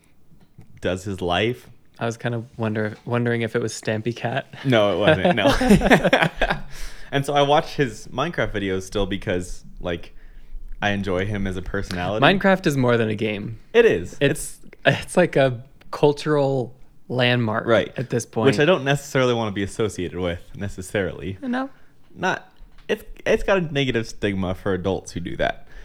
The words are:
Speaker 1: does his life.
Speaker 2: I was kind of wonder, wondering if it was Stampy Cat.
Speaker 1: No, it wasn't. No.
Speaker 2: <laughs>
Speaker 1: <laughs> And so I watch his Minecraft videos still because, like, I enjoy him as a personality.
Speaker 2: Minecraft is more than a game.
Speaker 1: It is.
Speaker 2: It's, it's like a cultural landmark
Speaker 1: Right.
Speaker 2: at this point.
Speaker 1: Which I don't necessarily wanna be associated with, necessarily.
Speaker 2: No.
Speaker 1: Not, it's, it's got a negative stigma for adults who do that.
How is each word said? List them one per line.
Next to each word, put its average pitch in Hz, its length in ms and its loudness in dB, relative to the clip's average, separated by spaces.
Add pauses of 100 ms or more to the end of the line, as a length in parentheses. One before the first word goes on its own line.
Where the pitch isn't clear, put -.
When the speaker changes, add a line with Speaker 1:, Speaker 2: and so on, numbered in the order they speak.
(800)
Speaker 1:
does 90 220 -2
his 98 180 -6
life. 98 480 0 (300)
Speaker 2:
I 113 80 -4
was 117 120 -4
kind 120 180 -4
of 113 100 -6 (100)
wonder, 110 480 -2
wondering 120 380 0
if 113 140 -2
it 120 40 0
was 113 120 -2
Stampy 110 420 -4
Cat. 123 320 -4 (180)
Speaker 1:
No, 107 300 4
it 85 60 0
wasn't. 147 340 4
No. 117 160 4
Speaker 2:
<laughs> 196 1120 4
Speaker 1:
<laughs> - 480 -10
And 139 140 0
so 147 80 -2
I 143 80 6
watch 147 320 2
his 120 340 -2
Minecraft 135 440 -4
videos 95 300 -2
still 101 240 -2
because, 92 580 -4 (160)
like, 87 340 -6 (680)
I 104 100 0
enjoy 98 360 0
him 101 200 -2
as 92 100 -4
a 92 60 -6
personality. 98 600 -2
Speaker 2:
Minecraft 190 420 4
is 147 100 0
more 123 200 4
than 113 120 0
a 110 80 -2
game. 107 420 -6 (140)
Speaker 1:
It 233 120 8
is. 98 360 2
Speaker 2:
It's, - 380 0 (280)
it's - 300 2
like 180 200 4
a 131 280 2 (260)
cultural 143 840 0 (340)
landmark 123 580 2
Speaker 1:
Right. 110 320 4
Speaker 2:
at 127 120 -6
this 120 140 -2
point. 113 220 0
Speaker 1:
Which 135 140 4
I 147 40 4
don't 175 200 4
necessarily 135 500 2
wanna 113 160 -2
be 98 140 -2
associated 92 560 -4
with, 87 200 -2 (140)
necessarily. 95 880 -6
Speaker 2:
No. 262 260 -4 (460)
Speaker 1:
Not, - 340 -4 (400)
it's, 214 140 -2 (240)
it's 220 160 2
got 196 160 2
a - 40 0
negative 135 440 0
stigma 95 480 -2
for 98 180 -2
adults 92 400 -2
who - 80 -8
do - 160 -8
that. - 300 -2 (180)